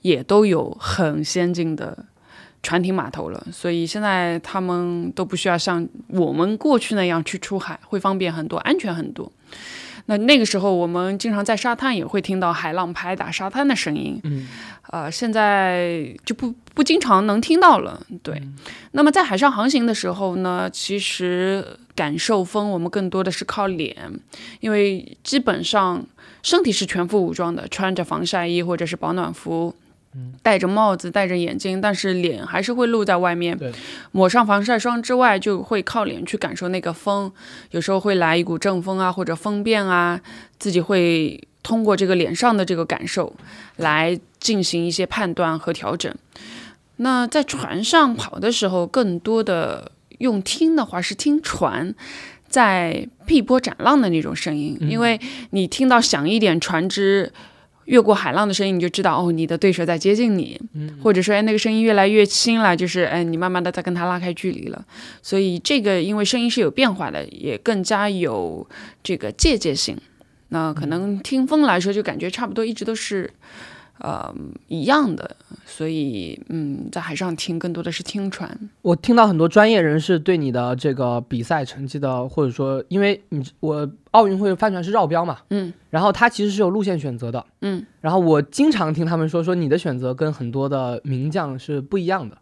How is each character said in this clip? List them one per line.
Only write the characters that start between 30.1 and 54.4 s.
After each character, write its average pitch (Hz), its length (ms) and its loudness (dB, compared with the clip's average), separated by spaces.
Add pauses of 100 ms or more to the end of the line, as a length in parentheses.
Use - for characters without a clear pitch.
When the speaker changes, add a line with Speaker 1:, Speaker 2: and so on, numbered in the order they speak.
Speaker 2:
嗯。 127 160 -14 (100)
Speaker 1:
戴 208 160 4
着 180 80 0
帽 202 300 2
子， 180 120 -10
戴 190 200 0
着 180 80 -2
眼 170 200 -2
镜， 190 240 -4
但 202 140 0
是 190 200 -2
脸 160 300 -2
还 175 160 -2
是 220 120 -2
会 240 160 2
露 226 160 2
在 185 140 2
外 180 140 2
面。 170 240 -2
Speaker 2:
对。 127 160 -8 (380)
Speaker 1:
抹 185 180 4
上 233 160 4
防 202 200 2
晒 240 120 2
霜 240 240 0
之 254 140 -2
外， 247 240 4
就 190 240 -2
会 202 180 -2
靠 220 220 -2
脸 185 240 -6
去 208 100 -6
感 170 200 -4
受 180 140 -6
那 185 100 -2
个 170 120 -4
风， 202 380 -4 (400)
有 170 100 -2
时 196 120 0
候 190 80 4
会 196 160 2
来 165 200 4
一 175 60 2
股 170 160 -2
阵 185 240 0
风 190 160 -4
啊， 185 140 0
或 185 120 -4
者 165 120 -4
风 208 260 -4
变 214 240 2
啊， 175 340 2 (380)
自 202 140 -4
己 175 80 4
会 170 600 2 (220)
通 226 220 0
过 208 120 4
这 196 80 2
个 185 120 2
脸 170 180 0
上 233 220 2
的 190 80 2
这 180 100 -2
个 165 100 -2
感 - 220 -6
受 175 260 -4 (440)
来 160 420 2 (220)
进 208 240 0
行 170 200 0
一 175 60 -2
些 180 140 -2
判 185 280 -4
断 165 240 0
和 160 160 -4
调 117 220 -4
整。 - 180 -6 (840)
那 247 300 0
在 285 180 2
船 - 400 -6
上 277 300 4
跑 - 240 -10
的 208 120 0
时 220 160 0
候， 180 200 0
更 185 340 0
多 220 240 0
的 170 480 -4 (260)
用 214 240 0
听 320 320 2
的 277 100 4
话 180 160 -6
是 190 140 -4
听 294 260 2
船 175 540 -2 (540)
在 185 580 2 (200)
碧 302 140 6
波 247 200 4
斩 - 180 -6
浪 277 220 6
的 214 80 2
那 165 120 2
种 147 140 -4
声 151 220 -4